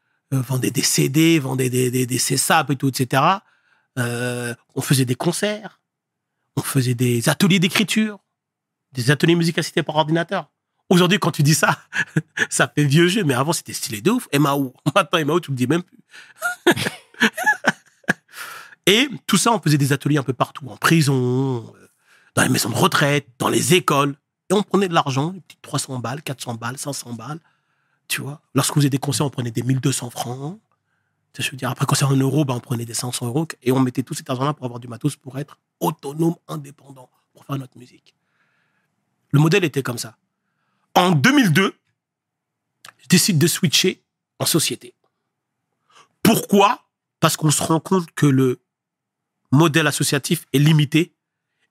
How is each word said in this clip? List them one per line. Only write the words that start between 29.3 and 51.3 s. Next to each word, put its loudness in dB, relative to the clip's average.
prenait -8
des -4
mille 0
deux 0
cents -8
francs. -10
Tu -14
sais, -6
je -10
veux -12
dire, -6
après, -4
quand 0
c'est 0
en 2
euros, 0
ben, -4
on -8
prenait -8
des -12
cinq -6
cents -6
euros. -4
Et 0
on 2
mettait 0
tout -12
cet -10
argent-là -4
pour -12
avoir -10
du -16
matos, -6
pour -16
être -12
autonome, -2
indépendant, -14
pour -20
faire -8
notre -12
musique. -20
Le 4
modèle 4
était -2
comme -8
ça. -12
En 4
deux 4
mille 6
deux, 2
je -20
décide 2
de 4
switcher 0
en -4
société. -2
Pourquoi ? 4
Parce 2
qu'on 2
se -2
rend 2
compte 0
que 2
le 2
modèle 4
associatif -2
est 2
limité 2